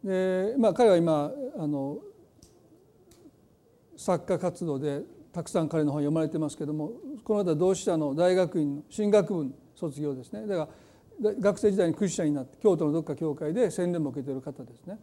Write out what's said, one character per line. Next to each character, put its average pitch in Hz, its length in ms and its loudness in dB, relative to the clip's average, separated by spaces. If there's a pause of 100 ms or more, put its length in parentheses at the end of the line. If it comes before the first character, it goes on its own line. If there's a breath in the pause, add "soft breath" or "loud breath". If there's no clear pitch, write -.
で、 185 560 0
ま 202 120 6
あ、 165 40 -2
彼 233 160 6
は 180 60 8
今、 160 340 2 (260)
あ 175 80 -6
の、 147 340 -4 (2000)
作 175 300 -2
家 185 100 0
活 175 300 -4
動 139 140 -2
で 143 220 -4 (300)
た 170 120 -8
く - 40 -12
さ 170 140 0
ん 151 60 0
彼 156 160 0
の 143 80 2
本 147 80 -2
読 147 100 0
ま 160 120 0
れ 151 60 -2
て 156 120 -4
ま 151 100 -4
す - 80 -16
け 151 80 -6
ど 151 80 -4
も、 151 160 -6 (320)
こ 220 140 -2
の 202 80 0
方 175 60 0
は 160 40 2
同 180 180 2
志 185 120 -4
社 175 120 0
の 147 200 -2
大 180 180 4
学 180 240 0
院 143 200 -2
の 151 40 -12 (100)
神 208 200 0
学 208 200 6
部 165 120 -2
の 131 60 -4 (260)
卒 143 240 -8
業 147 140 -2
で 127 100 -12
す - 80 -16
ね。 214 140 -10
だ 196 100 -2
か 151 140 -4 (500 loud breath)
ら、 208 180 2
学 202 200 2
生 208 120 4
時 190 60 2
代 190 100 4
に 165 80 2
ク 208 100 0
リ 180 60 0
ス - 40 -8
チ 190 80 -2
ャ - 20 0
ン 151 40 2
に 147 60 2
な 135 100 -4
っ - 20 -
て、 - 160 -20
京 185 160 6
都 156 80 0
の 147 60 2
ど 160 100 0
っ - 20 -8
か 151 100 -6
教 156 200 -2
会 156 180 -4
で 220 180 2
洗 175 220 -2
礼 170 60 -2
も 147 100 0
受 135 120 -6
け 127 40 -8
て 135 80 -6
い - 20 -4
る 131 60 -6
方 131 240 -12
で 120 100 -20
す - 120 -20
ね。 202 160 -12